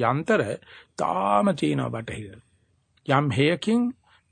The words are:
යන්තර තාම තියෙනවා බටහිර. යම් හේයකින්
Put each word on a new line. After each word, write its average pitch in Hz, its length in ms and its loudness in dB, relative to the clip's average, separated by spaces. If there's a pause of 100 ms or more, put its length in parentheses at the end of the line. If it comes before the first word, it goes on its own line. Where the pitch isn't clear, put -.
යන්තර 143 400 0 (520)
තාම 202 640 2
තියෙනවා 139 380 -2
බටහිර. 110 460 -10 (680)
යම් 143 240 2
හේයකින් 170 520 0 (500)